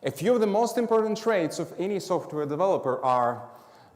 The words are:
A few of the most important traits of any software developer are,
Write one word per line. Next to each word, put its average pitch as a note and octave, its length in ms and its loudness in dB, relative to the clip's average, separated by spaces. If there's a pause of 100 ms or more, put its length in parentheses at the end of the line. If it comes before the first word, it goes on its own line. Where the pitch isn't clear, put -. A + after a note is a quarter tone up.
A C#3 100 -4
few F#3+ 220 0
of B3 80 4
the A3 60 2
most A3 300 0
important A3 400 2
traits G3 420 0
of D#3+ 200 -6
any F#3+ 200 -2
software D3+ 460 -4
developer D3 600 0
are, A#2+ 380 2 (520)